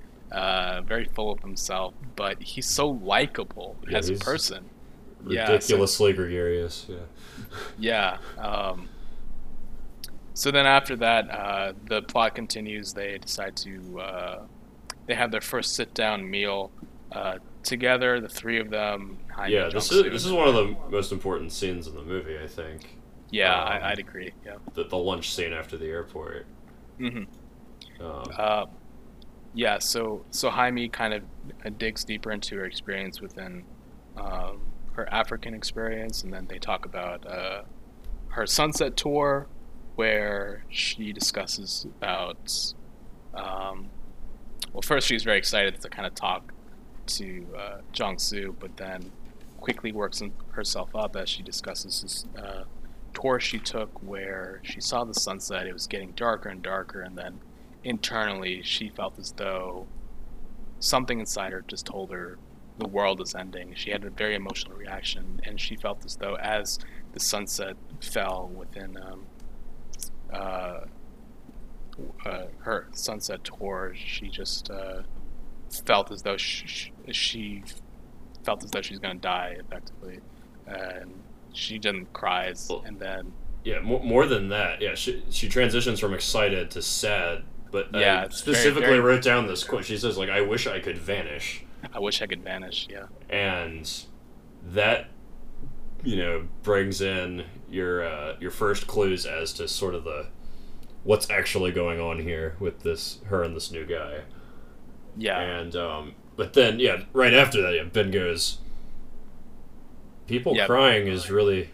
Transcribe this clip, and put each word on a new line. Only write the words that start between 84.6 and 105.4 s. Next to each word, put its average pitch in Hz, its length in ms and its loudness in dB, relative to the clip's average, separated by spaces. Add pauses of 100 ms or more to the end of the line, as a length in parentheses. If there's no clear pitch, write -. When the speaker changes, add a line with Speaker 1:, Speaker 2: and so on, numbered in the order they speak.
Speaker 2:
yeah, 95 140 0
she, - 360 0
she - 180 6
transitions 120 520 6
from 98 140 2
excited 95 580 2
to 104 100 -4
sad, 92 600 2 (280)
but 98 240 0
Speaker 1:
Yeah, 98 260 8
Speaker 2:
I 98 40 0
Speaker 1:
it's - 180 -4
very, 143 140 4
Speaker 2:
specifically 131 300 8
Speaker 1:
very 127 140 10
Speaker 2:
wrote 123 220 8
down 120 240 6
this 92 180 -2
quote. - 220 0
She 110 100 -2
says, 104 220 0
like, 95 100 0
"I 101 140 4
wish 107 240 2
I 95 140 0
could 85 180 -2
vanish." 82 680 -4 (300)
Speaker 1:
"I 110 60 -6
wish 104 200 2
I 110 60 -2
could 92 180 -4
vanish," 95 460 -6
yeah. 98 160 -12 (240)
Speaker 2:
And 87 600 0 (840)
that, 104 340 4 (960)
you 113 120 4
know, 85 320 2 (140)
brings 98 380 4
in 90 440 0 (260)
your, 90 360 2
uh, 78 340 -4
your - 100 -4
first 101 360 4
clues 95 380 4
as 78 300 -2
to 85 140 -4
sort 90 260 0
of 82 100 -4
the, 76 220 -4 (800)
what's 104 260 6
actually 92 420 2
going 85 260 2
on 82 200 0
here 80 420 -2
with 87 220 -2
this, - 460 -2
her 92 140 4
and 85 140 -2
this - 160 -4
new 78 140 -6
guy. 76 340 -4 (960)
Speaker 1:
Yeah. 101 240 2